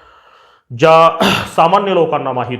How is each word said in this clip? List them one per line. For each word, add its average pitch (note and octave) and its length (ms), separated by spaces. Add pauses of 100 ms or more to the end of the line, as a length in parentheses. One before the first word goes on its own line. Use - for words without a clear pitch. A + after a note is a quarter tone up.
(760)
ज्या D#3+ 420
<clears throat> - 360
सामान्य F#3+ 380
लोकांना D3 380
माहीत B2 280